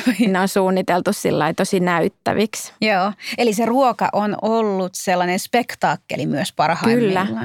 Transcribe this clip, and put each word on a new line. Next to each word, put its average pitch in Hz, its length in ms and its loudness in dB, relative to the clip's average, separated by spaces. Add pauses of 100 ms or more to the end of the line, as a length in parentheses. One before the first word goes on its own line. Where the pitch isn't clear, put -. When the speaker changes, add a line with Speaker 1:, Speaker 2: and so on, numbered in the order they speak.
Speaker 1:
Oi. 233 180 2
Speaker 2:
Ne 185 140 2
on 190 80 2
suunniteltu 190 640 0
sillä 156 260 -2
lailla 151 160 0
tosi 190 260 0
näyttäviksi. 180 1000 -2
Speaker 1:
Joo, 202 320 0 (260)
eli 233 160 2
se 226 120 0
ruoka 233 460 2
on 208 300 0
ollut 202 520 0
sellainen 180 440 0
spektaakkeli - 880 -2
myös 151 260 -2
parhaimmillaan. 185 720 2
Speaker 2:
Kyllä, 220 180 -6